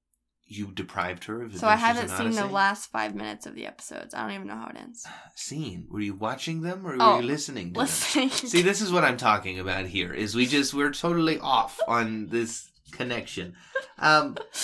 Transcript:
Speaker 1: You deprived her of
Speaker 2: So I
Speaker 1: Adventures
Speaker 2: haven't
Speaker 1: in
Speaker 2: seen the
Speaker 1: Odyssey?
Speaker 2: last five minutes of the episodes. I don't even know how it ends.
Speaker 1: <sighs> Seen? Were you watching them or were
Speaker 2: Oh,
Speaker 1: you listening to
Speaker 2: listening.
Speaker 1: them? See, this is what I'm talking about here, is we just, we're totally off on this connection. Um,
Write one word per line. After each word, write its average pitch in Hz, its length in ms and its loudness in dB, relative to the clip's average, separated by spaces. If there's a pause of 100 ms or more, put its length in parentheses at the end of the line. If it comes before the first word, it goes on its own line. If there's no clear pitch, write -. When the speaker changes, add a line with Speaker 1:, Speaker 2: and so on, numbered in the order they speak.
(480)
Speaker 1:
You 104 200 -8
deprived 90 560 -6
her 113 180 -6
of 113 160 -10
Speaker 2:
So - 100 -2
I 214 60 10
Speaker 1:
Adventures 233 380 2
Speaker 2:
haven't - 0 - (160)
Speaker 1:
in 226 40 2
Speaker 2:
seen 226 40 0
the 208 80 0
Speaker 1:
Odyssey? 196 100 -4
Speaker 2:
last 196 380 0
five 196 240 -4
minutes 208 320 -8
of - 80 -14
the - 100 -10
episodes. - 480 -12
I - 80 -6
don't 110 140 -6
even 190 100 -10
know 107 100 -10
how 113 120 -10
it - 100 -14
ends. - 260 -16 (180)
Speaker 1:
<sighs> - 140 -20
Seen? 120 540 -8
Were 104 120 -6
you 101 120 -2
watching 135 480 -4
them 185 240 -6
or 160 100 -6
were - 60 -4
Speaker 2:
Oh, 202 180 8
Speaker 1:
you 120 60 -2
listening 127 480 -4
to 226 60 -2
Speaker 2:
listening. - 500 2
Speaker 1:
them? - 80 -4
See, 226 240 4
this 196 180 4
is 202 120 0
what 175 120 6
I'm 123 140 4
talking 98 400 2
about 92 300 -2
here, 90 260 -2
is 104 220 -2
we 123 100 6
just, 139 300 2
we're 143 160 2
totally 165 480 2
off 135 480 2
on 110 400 0
this 117 420 -4 (220)
connection. 117 640 -6 (420)
Um, 151 400 4 (260)